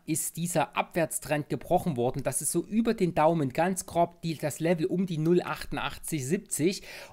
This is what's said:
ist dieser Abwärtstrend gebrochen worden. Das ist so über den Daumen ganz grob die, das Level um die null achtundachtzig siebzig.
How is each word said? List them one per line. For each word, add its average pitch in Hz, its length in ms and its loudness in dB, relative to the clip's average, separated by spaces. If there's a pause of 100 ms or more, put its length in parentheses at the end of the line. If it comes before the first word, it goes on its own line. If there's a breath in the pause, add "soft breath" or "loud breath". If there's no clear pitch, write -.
ist - 320 -4
dieser 165 400 0
Abwärtstrend 151 720 -2
gebrochen 160 480 0
worden. 127 260 0
Das 131 200 -2
ist - 100 -2
so 170 100 0
über 226 300 0
den 190 220 0
Daumen 156 360 4
ganz 180 360 0
grob 170 340 0
die, 165 160 -4
das - 240 -6
Level 165 240 2
um 180 220 0
die 170 100 -4
null 165 260 4
achtundachtzig - 840 -6
siebzig. 147 560 0 (300 loud breath)